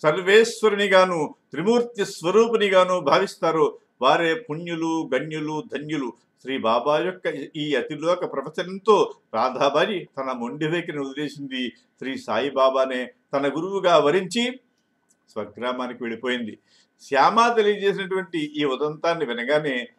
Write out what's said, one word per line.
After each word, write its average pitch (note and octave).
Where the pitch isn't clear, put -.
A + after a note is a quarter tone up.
సర్వేశ్వరునిగాను, F#3+
త్రిమూర్తి A3
స్వరూపునిగాను F#3
భావిస్తారో D#3+
వారే D#3+
పుణ్యులు, D#3+
గణ్యులు, D3+
ధన్యులు. C#3+
శ్రీ C3
బాబా A#2+
యొక్క E3
ఈ D3+
అతిలోక D#3
ప్రవచనంతో F3
రాధాబాయి C#3+
తన C3
మొండి B2+
వైఖరిని E3
వదిలేసింది. C3+
శ్రీ -
సాయిబాబానే C3
తన C#3
గురువుగా F3
వరించి F#3+
స్వగ్రామానికి A#2+
వెళ్ళిపోయింది. A#2
శ్యామ F#3+
తెలియజేసినటువంటి F#3+
ఈ D3+
ఉదంతాన్ని D3+
వినగానే B2